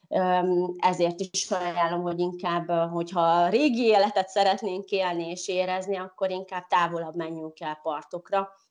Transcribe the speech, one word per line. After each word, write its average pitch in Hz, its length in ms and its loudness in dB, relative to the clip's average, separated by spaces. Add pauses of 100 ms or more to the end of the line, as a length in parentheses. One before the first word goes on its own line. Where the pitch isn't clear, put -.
Öm, 180 680 2
ezért 170 420 0
is - 320 -6
ajánlom, 175 500 -2
hogy 175 180 -4
inkább, 175 500 -2
ö, 170 40 0
hogyha 170 480 0
a 170 280 4
régi 247 340 2
életet 208 460 4
szeretnénk 196 600 0
élni 175 400 -2
és 180 180 -10
érezni, 185 500 -2
akkor 190 320 -4
inkább 185 380 -8
távolabb 170 480 0
menjünk 160 440 -8
el 151 240 -8
partokra, 175 640 -4 (220)